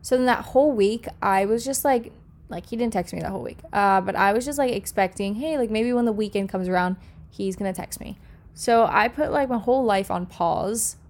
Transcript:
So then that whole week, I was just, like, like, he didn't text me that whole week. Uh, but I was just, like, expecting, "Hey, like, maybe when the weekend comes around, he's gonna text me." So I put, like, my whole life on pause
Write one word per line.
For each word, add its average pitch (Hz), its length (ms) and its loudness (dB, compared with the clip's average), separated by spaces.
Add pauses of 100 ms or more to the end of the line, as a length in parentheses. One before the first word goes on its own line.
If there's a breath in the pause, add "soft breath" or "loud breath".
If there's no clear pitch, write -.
So - 140 0
then 254 100 2
that 240 200 0
whole 285 260 4
week, 214 340 0 (160)
I 196 220 2
was 226 200 0
just, 269 200 -4
like, 247 280 2 (360)
like, 170 180 -10
he 233 100 -8
didn't 226 160 -2
text 180 220 -2
me 170 60 -6
that 156 100 -6
whole 190 120 -6
week. - 180 -10 (120)
Uh, 196 280 4
but 190 160 -4
I 196 160 4
was 240 120 0
just, 285 140 -6
like, 254 140 2
expecting, 196 640 -2
"Hey, 311 200 -2
like, 233 140 0
maybe 226 220 0
when 240 120 2
the 226 80 2
weekend 202 360 -2
comes 185 200 -4
around, 180 280 0 (320 loud breath)
he's 190 260 -6
gonna 190 180 -4
text - 280 -10
me." - 180 -14 (360 soft breath)
So 233 360 4
I - 160 4
put, 285 240 -2
like, 277 180 0
my 240 100 -2
whole 254 260 2
life 196 260 0
on 180 160 -4
pause 190 720 -2 (140)